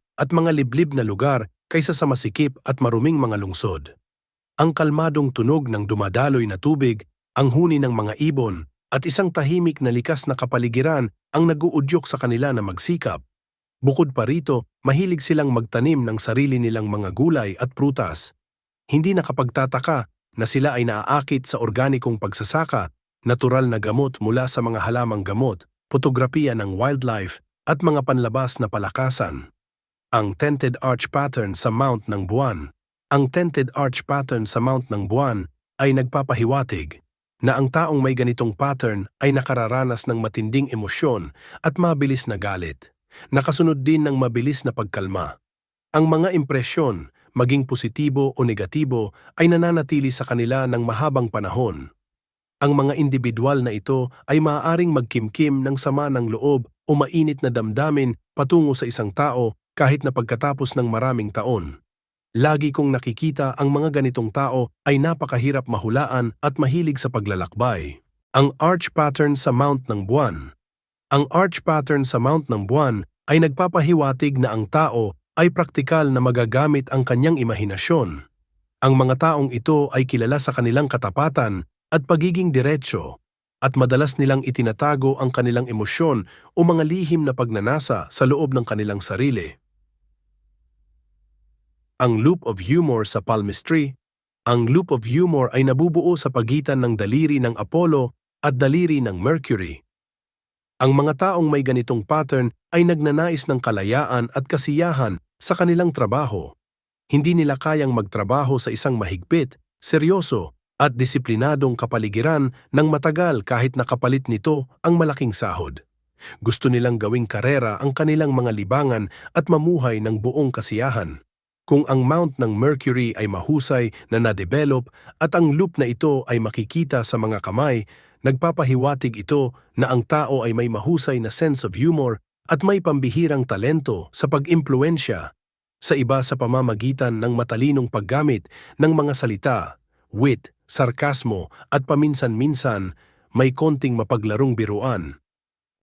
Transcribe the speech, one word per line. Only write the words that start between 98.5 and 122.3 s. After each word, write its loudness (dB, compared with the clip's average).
daliri 2
ng -4
Mercury. -2
Ang 4
mga 2
taong 2
may 2
ganitong 0
pattern 0
ay 4
nagnanais 0
ng 0
kalayaan -2
at -4
kasiyahan 0
sa -4
kanilang 2
trabaho. -2
Hindi 4
nila 2
kayang 0
magtrabaho 0
sa -4
isang -2
mahigpit, -2
seryoso, 0
at 2
disiplinadong 0
kapaligiran 0
ng 4
matagal 0
kahit 0
nakapalit 0
nito -2
ang 2
malaking 0
sahod. -6
Gusto 2
nilang 2
gawing -2
karera 0
ang -2
kanilang 2
mga 0
libangan 0
at 2
mamuhay 2
ng -2
buong 0
kasiyahan. -4
Kung 6
ang 2
mount 2